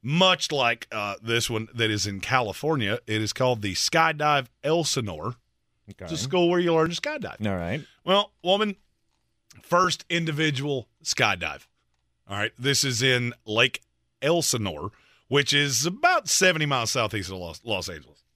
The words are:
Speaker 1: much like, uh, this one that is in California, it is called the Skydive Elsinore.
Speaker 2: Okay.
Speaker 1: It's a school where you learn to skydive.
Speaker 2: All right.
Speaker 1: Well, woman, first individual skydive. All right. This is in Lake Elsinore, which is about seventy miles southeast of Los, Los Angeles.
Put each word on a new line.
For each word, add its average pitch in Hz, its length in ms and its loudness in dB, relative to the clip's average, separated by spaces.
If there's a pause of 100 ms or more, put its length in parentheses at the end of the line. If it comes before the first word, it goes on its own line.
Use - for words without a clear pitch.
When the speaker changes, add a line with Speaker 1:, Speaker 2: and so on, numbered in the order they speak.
Speaker 1:
much 180 500 2
like, 120 400 0
uh, 104 300 -4
this 117 280 0
one 113 240 -4
that 113 160 0
is 104 160 0
in 98 140 -6
California, 120 840 -2
it 110 140 -2
is 107 120 -2
called 123 300 0
the 98 120 -2
Skydive 151 720 2 (180)
Elsinore. 123 680 -2 (560)
Speaker 2:
Okay. - 140 -18
Speaker 1:
It's 90 80 -8
a 165 40 -4
school 165 320 2
where 175 120 4
you 170 140 2
learn 160 160 4
to 175 100 -6
skydive. 294 460 -8
Speaker 2:
All 98 100 -2
right. 87 240 -4 (240)
Speaker 1:
Well, 202 280 2 (100)
woman, 202 340 2 (880)
first 180 480 2
individual 147 800 -2 (160)
skydive. 85 600 -2 (600)
All 98 80 -8
right. 104 220 -2
This 131 260 0
is 123 180 -2
in 123 320 2 (100)
Lake 113 380 0 (380)
Elsinore, 110 680 0 (380)
which 139 240 2
is 143 340 2
about 302 420 2
seventy 160 380 2
miles 127 240 0
southeast 104 400 -2
of 95 60 -10
Los, 85 280 -10
Los 98 240 -4
Angeles. - 360 -16 (120)